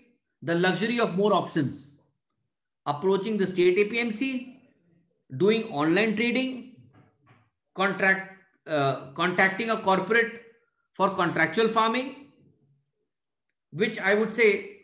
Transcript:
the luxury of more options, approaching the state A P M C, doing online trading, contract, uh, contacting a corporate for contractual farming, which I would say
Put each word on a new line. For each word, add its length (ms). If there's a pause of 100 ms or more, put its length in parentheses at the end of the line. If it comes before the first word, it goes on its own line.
(420)
the 140
luxury 440
of 160
more 180
options, 640 (880)
approaching 520
the 100
state 300
A 80
P 140
M 120
C, 500 (760)
doing 340
online 440
trading, 600 (1000)
contract, 640 (300)
uh, 460
contacting 560
a 120
corporate 600 (520)
for 220
contractual 520
farming, 600 (1400)
which 260
I 160
would 180
say 520